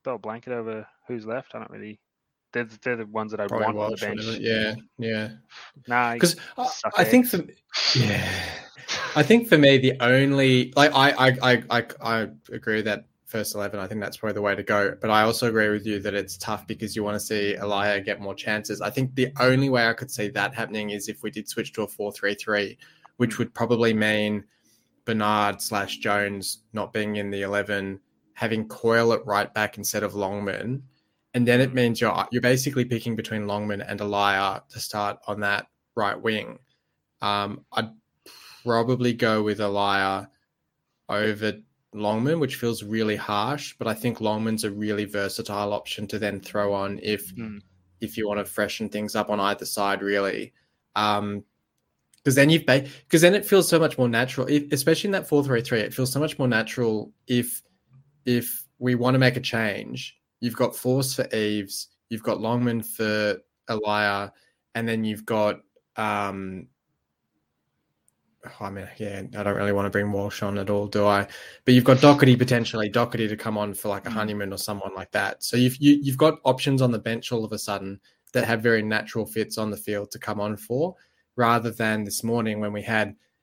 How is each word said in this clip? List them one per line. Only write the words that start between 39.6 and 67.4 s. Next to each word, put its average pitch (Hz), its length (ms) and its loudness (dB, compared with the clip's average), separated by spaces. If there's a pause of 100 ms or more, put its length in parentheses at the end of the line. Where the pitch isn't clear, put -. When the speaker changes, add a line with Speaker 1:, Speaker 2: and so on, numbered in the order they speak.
Speaker 2:
over 107 440 -2 (420)
Longman, 110 440 0
which 131 160 -2
feels 117 260 -4
really 107 340 -2
harsh, 110 600 -4
but 113 100 -6
I 107 60 -2
think 113 260 -4
Longman's 110 440 -2
a 104 80 -4
really 104 340 -4
versatile 101 680 -4
option - 340 -8
to 110 100 -8
then 101 220 -4
throw 101 340 -2
on 98 300 -4
if, 101 280 -4
Speaker 1:
Hmm. 107 280 -12 (420)
Speaker 2:
if 110 160 -8
you 110 100 -2
wanna 101 180 -2
freshen 104 440 -4
things 104 260 -6
up 107 140 0
on 104 100 0
either 101 260 0
side, 98 360 -2
really. 101 520 -2 (420)
Um, 104 480 0 (800)
'cause 139 80 4
then 139 160 6
you've 165 160 4
ba-, 135 220 4 (220)
'cause 160 120 6
then 180 140 8
it 202 100 -2
feels 185 220 6
so 170 100 4
much 156 220 2
more 123 100 4
natural, 123 380 0
if, 143 240 0
especially 160 380 2
in - 20 0
that 185 160 -2
four 147 160 4
three 127 180 2
three, 117 200 0
it 107 120 -4
feels 127 180 -2
so 135 80 -2
much 151 200 -2
more 131 80 2
natural 110 640 0 (140)
if, 120 340 0 (640)
if 120 420 -2 (120)
we 123 160 2
wanna 127 240 2
make 127 180 6
a 123 40 -4
change. 110 760 -6 (220)
You've 117 160 -4
got 123 200 0
Force 131 380 0
for 127 180 -2
Eves, 104 580 -2 (200)
you've 113 140 -6
got 101 180 0
Longman 117 400 0
for 107 560 -2 (320)
Elia, 104 640 0 (400)
and 113 160 -2
then 113 140 -2
you've 107 240 -4
got, 107 340 0 (340)
um, 98 720 -4 (1800)